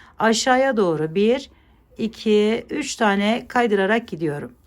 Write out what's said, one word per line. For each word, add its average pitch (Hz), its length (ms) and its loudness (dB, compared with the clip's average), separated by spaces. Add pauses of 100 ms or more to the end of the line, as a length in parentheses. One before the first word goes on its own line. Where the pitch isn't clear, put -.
(200)
aşağıya 254 580 2
doğru 160 380 0
bir, 226 340 0 (480)
iki, 214 720 0
üç 294 260 -6
tane 214 520 0
kaydırarak 220 600 0
gidiyorum. 160 440 -6 (160)